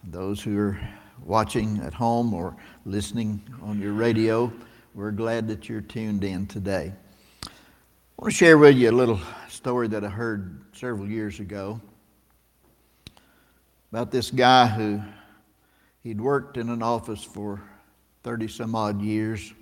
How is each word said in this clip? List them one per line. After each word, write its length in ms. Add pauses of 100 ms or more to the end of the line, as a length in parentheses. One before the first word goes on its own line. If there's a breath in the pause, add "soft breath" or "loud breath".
Those 400
who 160
are 200 (460 loud breath)
watching 540
at 160
home 400
or 200 (300 loud breath)
listening 560 (220)
on 180
your 120
radio, 600 (420 loud breath)
we're 160
glad 360
that 220
you're 120
tuned 420
in 240
today. 440 (540 loud breath)
I 60 (680 loud breath)
want 160
to 20
share 220
with 180
you 140
a 20
little 280 (280 loud breath)
story 420
that 140
I 60
heard 500 (140)
several 340
years 320
ago 400 (2000 soft breath)
about 180
this 220
guy 340
who, 340 (1000 loud breath)
he'd 180
worked 380
in 120
an 120
office 420
for 380 (640 loud breath)
thirty 240
some 260
odd 260
years. 640